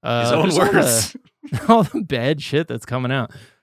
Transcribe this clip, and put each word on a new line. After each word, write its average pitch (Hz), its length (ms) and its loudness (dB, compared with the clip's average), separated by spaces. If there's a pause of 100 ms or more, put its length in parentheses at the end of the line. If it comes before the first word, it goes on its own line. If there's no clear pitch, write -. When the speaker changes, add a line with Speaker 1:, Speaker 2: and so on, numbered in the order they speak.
Speaker 1:
uh, 120 200 -2
Speaker 2:
His 120 80 2
own 156 140 2
Speaker 1:
just 180 140 2
all 185 60 4
the - 60 0
Speaker 2:
words. - 460 2 (260)
Speaker 1:
<laughs> 170 260 -6
all 226 140 6
the - 180 -4
bad 143 400 -2
shit 156 280 -2
that's 120 160 -8
coming 123 260 -4
out. 131 200 -4 (320)